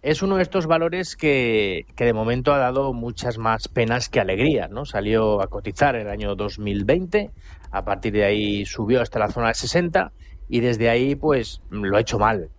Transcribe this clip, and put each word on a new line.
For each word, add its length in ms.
es 180
uno 160
de 60
estos 240
valores 500
que, 720
que 80
de 80
momento 400
ha 60
dado 340
muchas 460
más 300
penas 420
que 100
alegrías, 500
¿no? 140
Salió 560
a 60
cotizar 500
en 60
el 80
año 240
dos 240
mil 260
veinte, 460
a 160
partir 260
de 140
ahí 400
subió 340
hasta 180
la 120
zona 180
de 60
sesenta 580
y 140
desde 300
ahí, 240
pues, 560
lo 260
ha 40
hecho 180
mal. 400